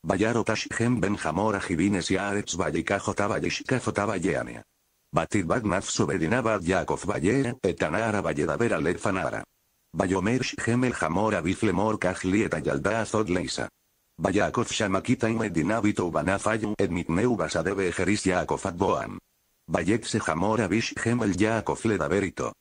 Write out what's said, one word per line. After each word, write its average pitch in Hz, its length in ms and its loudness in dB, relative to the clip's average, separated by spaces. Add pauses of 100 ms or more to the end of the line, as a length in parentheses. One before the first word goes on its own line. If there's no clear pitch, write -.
Vayarotash 107 600 2 (100)
gem 120 220 2
ben 101 160 2
hamor 98 400 0
ajibines 92 560 0
yaretz 101 460 -2
vayikajota 90 720 0
vayishkafota 101 760 -2
vayeanea. 69 580 -2 (480)
Batir 85 340 0
bag 107 200 0
nafsu 92 400 0
bedinaba 101 560 0
yakov 82 440 0
vaye, 101 580 0
etanara 98 580 0
vayedaber 82 520 0
alefanara. 92 680 -2 (540)
Vayomer 95 460 0
shchem 120 400 -2
el 123 100 0
hamor 95 400 0
abif 92 300 -2
lemor 104 340 2
kaj 90 280 -2
li 98 180 2
et 85 100 0
ayalda 78 480 0
azot 107 280 -2
leisa. 85 380 -2 (540)
Vayakov 95 480 2
shamakita 110 600 0
y 113 40 0
medinabito 104 720 0
ubanafayu 101 720 0
et 95 140 2
mitneu 92 440 2
basadebe 87 540 0
ejeris 92 380 0
yakov 90 400 0
atboam. 92 500 0 (500)
Vayetse 95 600 0
hamor 98 340 2
abish 104 320 0 (100)
hem 120 200 2
el 101 180 2
yakov 107 440 0
ledaberito. 87 760 0